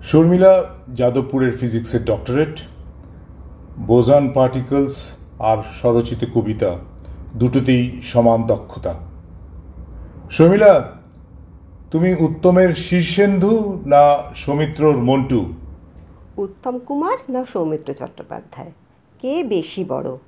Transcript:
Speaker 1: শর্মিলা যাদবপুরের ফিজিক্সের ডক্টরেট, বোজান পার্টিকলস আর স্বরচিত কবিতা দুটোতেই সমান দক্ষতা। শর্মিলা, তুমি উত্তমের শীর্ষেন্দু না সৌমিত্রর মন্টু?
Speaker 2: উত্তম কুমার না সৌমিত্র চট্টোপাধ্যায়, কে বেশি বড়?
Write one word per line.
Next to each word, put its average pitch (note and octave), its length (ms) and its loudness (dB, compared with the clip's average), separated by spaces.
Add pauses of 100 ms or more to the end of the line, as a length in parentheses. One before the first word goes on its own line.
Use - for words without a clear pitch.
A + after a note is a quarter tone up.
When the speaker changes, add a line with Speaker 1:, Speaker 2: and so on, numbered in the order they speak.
Speaker 1:
শর্মিলা F3+ 500 6 (420)
যাদবপুরের B2 640 0
ফিজিক্সের A2+ 460 -4
ডক্টরেট, C3+ 500 -2 (1200)
বোজান B2 540 4
পার্টিকলস C3+ 640 -2 (420)
আর A2 200 0 (220)
স্বরচিত A#2 420 0 (120)
কবিতা G#2+ 360 0 (680)
দুটোতেই B2 480 2 (180)
সমান A#2 440 2
দক্ষতা। G2+ 480 -6 (1400)
শর্মিলা, G3 420 6 (1160)
তুমি E3+ 240 2
উত্তমের F3+ 600 2
শীর্ষেন্দু F#3+ 800 0 (340)
না C#3+ 160 6 (340)
সৌমিত্রর D3+ 600 0
মন্টু? B2+ 440 2 (960)
Speaker 2:
উত্তম G3+ 420 -8
কুমার D4 400 -4 (120)
না B3+ 140 -4
সৌমিত্র D#3+ 480 -6
চট্টোপাধ্যায়, - 800 -16 (460)
কে C4 140 -6 (120)
বেশি F#3+ 400 -6
বড়? C3+ 240 -8 (200)